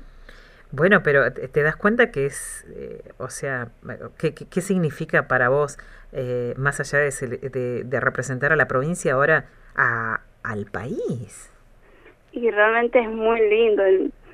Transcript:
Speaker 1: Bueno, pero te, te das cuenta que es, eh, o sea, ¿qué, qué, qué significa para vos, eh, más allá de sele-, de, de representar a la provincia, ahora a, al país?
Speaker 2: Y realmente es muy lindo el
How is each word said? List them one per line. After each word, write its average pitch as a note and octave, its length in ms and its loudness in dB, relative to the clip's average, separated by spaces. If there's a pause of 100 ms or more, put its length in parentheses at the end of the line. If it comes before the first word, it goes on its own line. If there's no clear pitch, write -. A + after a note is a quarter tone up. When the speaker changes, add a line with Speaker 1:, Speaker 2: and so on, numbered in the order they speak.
(720)
Speaker 1:
Bueno, F3+ 300 4
pero C#3 300 4
te, - 160 -10
te D3 140 0
das D#3 120 0
cuenta A#3 360 2
que C#3 160 -2
es, - 460 -12
eh, B1 280 -14 (160)
o B2 120 -10
sea, B2+ 400 -8 (480)
¿qué, D3 160 -2
qué, - 140 -18
qué F3+ 140 -4
significa E3 640 -2
para B2+ 220 4
vos, C#3+ 280 0 (360)
eh, B2 440 -4
más C#3+ 220 -2
allá C#3+ 200 0
de C#3+ 120 2
sele-, C3 380 -8
de, B2 340 -4
de B2 160 -4
representar C3 540 0
a - 20 4
la C#3 140 4
provincia, D3 440 0
ahora C#3+ 320 4 (300)
a, A#2 460 0 (220)
al G#2 240 -6
país? D#3 840 -8 (800)
Speaker 2:
Y A#3+ 200 -2
realmente A3+ 480 4
es A3 100 0
muy A3+ 400 2
lindo G#3+ 340 4
el F#3+ 300 4 (200)